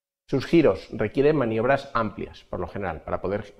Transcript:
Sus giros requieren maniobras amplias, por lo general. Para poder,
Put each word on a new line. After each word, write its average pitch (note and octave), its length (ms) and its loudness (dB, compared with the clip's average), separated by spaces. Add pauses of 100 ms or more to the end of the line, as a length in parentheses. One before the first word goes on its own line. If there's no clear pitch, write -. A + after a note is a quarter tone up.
(280)
Sus C3 180 -2
giros B2+ 460 4
requieren C3+ 420 2
maniobras B2 580 0
amplias, G#2+ 520 -6
por G2 160 -10
lo F2 80 -6
general. F2+ 340 -8
Para F2+ 180 -4
poder, G2+ 400 -4